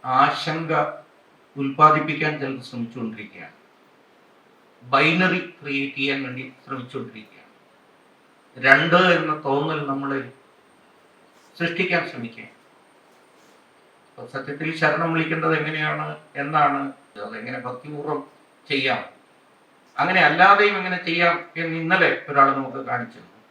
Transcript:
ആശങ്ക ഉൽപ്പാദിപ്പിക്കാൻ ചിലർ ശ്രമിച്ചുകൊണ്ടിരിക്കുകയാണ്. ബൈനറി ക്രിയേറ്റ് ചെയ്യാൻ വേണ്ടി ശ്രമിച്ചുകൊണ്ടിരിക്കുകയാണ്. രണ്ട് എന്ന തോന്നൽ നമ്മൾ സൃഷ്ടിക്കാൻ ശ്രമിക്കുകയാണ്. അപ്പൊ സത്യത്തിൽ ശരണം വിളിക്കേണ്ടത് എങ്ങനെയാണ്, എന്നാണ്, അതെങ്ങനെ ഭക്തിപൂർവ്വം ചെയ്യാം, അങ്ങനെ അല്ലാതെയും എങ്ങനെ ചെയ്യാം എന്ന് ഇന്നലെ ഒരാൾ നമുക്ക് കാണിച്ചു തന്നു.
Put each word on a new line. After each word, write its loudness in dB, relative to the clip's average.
ആശങ്ക 0
ഉൽപ്പാദിപ്പിക്കാൻ 2
ചിലർ -6
ശ്രമിച്ചുകൊണ്ടിരിക്കുകയാണ്. -12
ബൈനറി 2
ക്രിയേറ്റ് -6
ചെയ്യാൻ -2
വേണ്ടി -10
ശ്രമിച്ചുകൊണ്ടിരിക്കുകയാണ്. -14
രണ്ട് 6
എന്ന 4
തോന്നൽ 0
നമ്മൾ -6
സൃഷ്ടിക്കാൻ -2
ശ്രമിക്കുകയാണ്. -14
അപ്പൊ -12
സത്യത്തിൽ -6
ശരണം 2
വിളിക്കേണ്ടത് 0
എങ്ങനെയാണ്, -4
എന്നാണ്, 0
അതെങ്ങനെ -10
ഭക്തിപൂർവ്വം -8
ചെയ്യാം, -2
അങ്ങനെ 4
അല്ലാതെയും 6
എങ്ങനെ -4
ചെയ്യാം 0
എന്ന് -4
ഇന്നലെ 2
ഒരാൾ 4
നമുക്ക് -6
കാണിച്ചു -6
തന്നു. -20